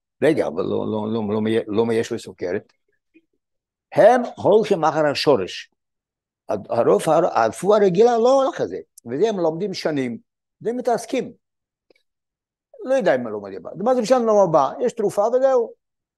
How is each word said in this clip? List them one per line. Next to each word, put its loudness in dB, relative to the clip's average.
"רגע, 2
אבל -6
לא, -4
לא, -4
לא, -4
לא, -2
לא, 0
לא -2
יש -2
לי -6
סוכרת." -10
הם 6
הולכים 2
אחר 2
השורש. 0
הרופא, 0
הרפואה 2
הרגילה 4
לא 4
הולך -4
לזה, -6
וזה -2
הם -4
לומדים -2
שנים, -4
והם -6
מתעסקים. -4
לא 0
יודע 2
אם 0
הם -8
לומדים, -10
מה 0
זה 0
משנה 2
למה 4
בא? 4
יש -2
תרופה -2
וזהו. 0